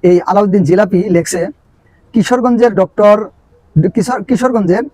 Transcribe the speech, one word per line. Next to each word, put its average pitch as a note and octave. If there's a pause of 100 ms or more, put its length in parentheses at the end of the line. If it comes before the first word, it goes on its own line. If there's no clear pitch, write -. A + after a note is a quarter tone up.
এই F3
আলাউদ্দিন F#3+
জিলাপি F#3
লেখছে, E3+ (640)
কিশোরগঞ্জের A#3+
ডক্টর, G#3 (640)
কিশোর-, A#3+
কিশোরগঞ্জের A3+ (120)